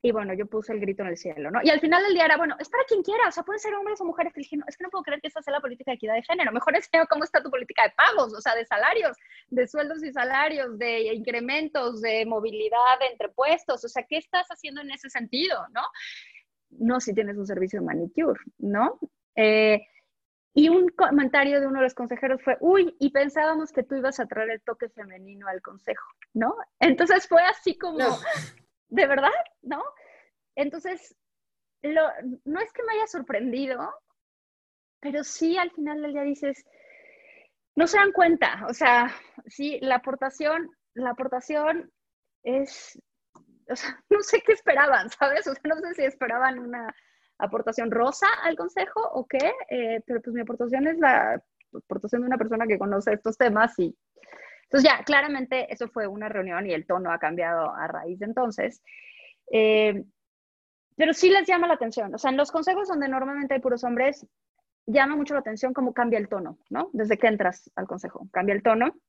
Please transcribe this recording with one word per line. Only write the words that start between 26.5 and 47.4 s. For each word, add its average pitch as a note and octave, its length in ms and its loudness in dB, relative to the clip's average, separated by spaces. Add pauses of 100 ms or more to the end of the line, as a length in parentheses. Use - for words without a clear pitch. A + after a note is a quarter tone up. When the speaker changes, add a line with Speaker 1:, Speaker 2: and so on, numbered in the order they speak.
Speaker 1:
Entonces F4 480 4
fue E4+ 160 8
así F#4 340 0
como, E4 220 -6
Speaker 2:
No. B3+ 180 2 (720)
Speaker 1:
"¿De C4 180 4
verdad?", C#4 240 2 (300)
¿no? C#4+ 200 -8 (760)
Entonces, D#4 600 -6 (680)
lo, D#4 200 2 (420)
no D4+ 160 -6
es A4 140 -8
que B4 100 -8
me A4+ 100 -4
haya A4 140 -2
sorprendido, C4 840 -6 (1120)
pero C#4+ 240 -6
sí E4 340 -2
al F4 140 -2
final D4+ 300 -6
del D4 120 -6
día C#4+ 100 -4
dices, C#4+ 420 -4 (1120)
no E4 120 4
se F4 100 2
dan G4+ 140 6
cuenta, E4+ 560 2
o A#3+ 60 -6
sea, A#3+ 420 4 (320)
sí, C#4+ 340 -8
la C4 140 2
aportación, C4+ 720 -4 (240)
la B3 180 -4
aportación D4 800 -4 (520)
es, - 580 -4 (680)
o B3+ 60 -6
sea, - 300 -12
<laughs> - 40 -20
no G#4 120 4
sé - 200 0
qué - 100 4
esperaban, C#4 580 4
¿sabes? D4 380 0
O C#4 60 -4
sea, - 100 -12
no D#4 140 -2
sé E4+ 160 -10
si D#4+ 100 -2
esperaban B3+ 560 0
una A#3+ 340 -12 (440)
aportación A3+ 540 -4